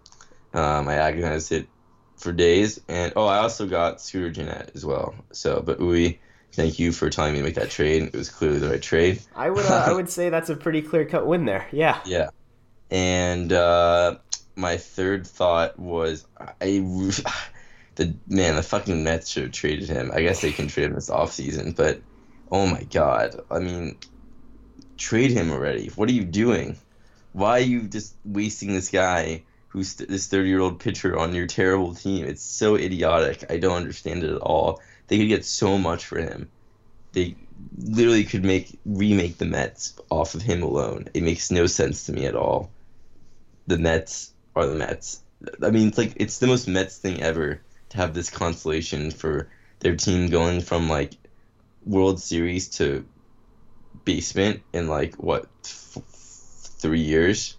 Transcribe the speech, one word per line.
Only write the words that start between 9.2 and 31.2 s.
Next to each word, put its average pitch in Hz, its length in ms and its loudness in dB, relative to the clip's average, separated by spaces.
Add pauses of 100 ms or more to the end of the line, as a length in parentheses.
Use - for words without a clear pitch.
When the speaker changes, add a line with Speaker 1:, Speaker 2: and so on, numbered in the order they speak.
Speaker 2:
I - 160 -2
would, 202 140 0
uh, 190 240 4
I 165 40 4
Speaker 1:
<laughs> - 20 2
Speaker 2:
would 180 160 -2
say 175 180 -2
that's 165 220 0
a 147 60 -4
pretty 156 260 -2
clear-cut 156 440 0
win 170 180 2
there. 95 280 -2
Yeah. 151 320 2
Speaker 1:
Yeah. 90 260 0 (600)
And, 90 640 2
uh, 87 640 6 (380)
my 87 200 -2
third 92 500 -4
thought 85 520 2
was, 82 480 -4 (120)
I, - 220 -16
<sighs> 95 1300 -4
the, 85 200 0 (140)
man, 87 280 2
the 80 60 0
fucking 92 400 -2
Mets 80 280 -2
should 67 140 -4
have 64 80 -8
traded - 360 -4
him. 65 260 -4
I 80 60 2
guess 87 220 0
they 78 100 0
can 73 160 -4
trade 76 160 -2
him 71 100 -2
this 71 160 -8
offseason, 78 640 -2
but, 76 260 2 (520)
oh 95 140 2
my 85 180 0
God. 62 560 0 (100)
I 85 80 -2
mean, 87 380 -4 (1000)
trade 120 360 2
him 85 180 2
already. 65 380 -2
What 107 200 0
are 123 40 4
you 113 120 2
doing? 90 520 0 (560)
Why 107 260 4
are 127 60 4
you 123 180 2
just 104 320 -8 (100)
wasting 101 480 -4
this 92 180 -2
guy, 87 520 0 (240)
who's 95 300 -6
th-, - 120 -10
this 95 200 -4
thirty-year-old 95 500 2
pitcher, 90 400 -2
on 82 160 0